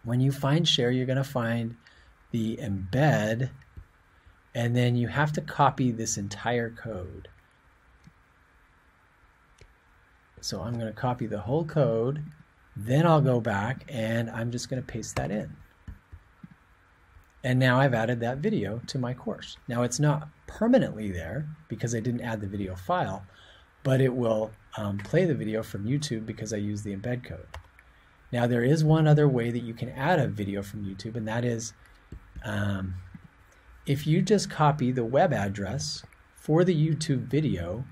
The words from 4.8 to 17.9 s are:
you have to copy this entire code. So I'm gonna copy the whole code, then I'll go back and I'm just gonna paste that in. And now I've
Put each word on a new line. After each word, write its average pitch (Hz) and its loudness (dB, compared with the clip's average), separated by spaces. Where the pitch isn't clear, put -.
you 120 2
have 151 0
to - -2
copy 131 2
this 110 -4
entire 113 -2
code. 92 -12
So - -6
I'm 120 -4
gonna 110 -4
copy 120 -4
the 104 -6
whole 139 0
code, 135 2
then 127 2
I'll 156 8
go 127 4
back 110 -2
and 113 -2
I'm 117 -4
just 117 -8
gonna 127 -4
paste - -10
that 135 -2
in. 202 -6
And 127 4
now 127 6
I've 139 6